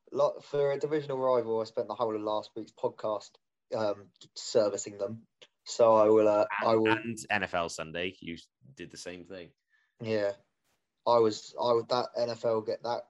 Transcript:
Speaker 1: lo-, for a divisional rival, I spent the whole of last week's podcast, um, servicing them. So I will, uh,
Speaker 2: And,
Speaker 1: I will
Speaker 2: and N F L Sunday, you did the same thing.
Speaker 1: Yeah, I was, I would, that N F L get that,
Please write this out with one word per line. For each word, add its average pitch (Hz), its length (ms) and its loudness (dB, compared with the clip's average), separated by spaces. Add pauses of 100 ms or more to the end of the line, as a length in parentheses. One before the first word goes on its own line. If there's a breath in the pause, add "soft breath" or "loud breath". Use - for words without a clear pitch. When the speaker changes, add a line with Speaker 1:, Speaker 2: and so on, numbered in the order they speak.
(120)
Speaker 1:
lo-, 139 300 0
for 143 300 0
a 139 80 -2
divisional 143 380 -4
rival, 120 440 0
I - 40 -2
spent 110 220 -6
the 107 80 -8
whole 110 200 -2
of 104 60 -4
last 107 340 -4
week's 110 160 -12
podcast, 107 600 -6 (440)
um, 101 300 -2 (300)
servicing 101 640 -2
them. 101 220 -6 (460)
So 113 300 4
I 107 140 8
will, 110 180 8
uh, 104 180 4 (160)
Speaker 2:
And, 113 80 2
Speaker 1:
I 113 60 4
will 110 160 4
Speaker 2:
and 110 260 -2 (140)
N 101 120 0
F 90 120 -6
L 85 140 0
Sunday, 85 500 -8
you 85 180 -10 (380)
did 87 160 -16
the - 60 -18
same 90 280 -14
thing. 90 240 -16 (520)
Speaker 1:
Yeah, 107 300 -2 (760)
I 120 120 6
was, 110 420 0
I 120 120 2
would, 117 160 0
that 123 180 0 (100)
N 120 120 0
F 113 160 -6
L 113 160 0
get 110 220 -6
that, 117 260 -4